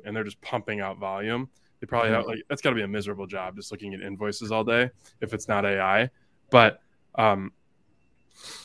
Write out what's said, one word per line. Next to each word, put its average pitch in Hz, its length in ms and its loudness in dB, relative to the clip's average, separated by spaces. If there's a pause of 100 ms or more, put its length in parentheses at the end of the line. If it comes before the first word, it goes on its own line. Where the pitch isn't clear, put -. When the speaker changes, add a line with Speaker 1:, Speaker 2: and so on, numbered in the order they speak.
Speaker 1:
and 104 100 -8
they're 110 80 -2
just 104 180 -12
pumping 107 380 -6
out 98 200 -6
volume. 104 500 -4 (300)
They 117 80 -12
probably 117 240 2
have, 113 100 2
Speaker 2:
Mm-hmm. 117 100 -6
Speaker 1:
like, 110 180 -8
that's 143 120 -6
gotta 131 140 2
be 110 80 -2
a 101 40 -4
miserable 98 380 -6
job 95 300 -8
just 98 160 -14
looking 101 240 -12
at 95 60 -12
invoices 101 500 -6
all 110 120 2
day 120 280 2 (300)
if 107 120 -6
it's 107 140 -8
not 101 180 2
A 101 160 2
I. 101 280 4 (420)
But, 117 300 8 (340)
um, 101 360 2 (1120)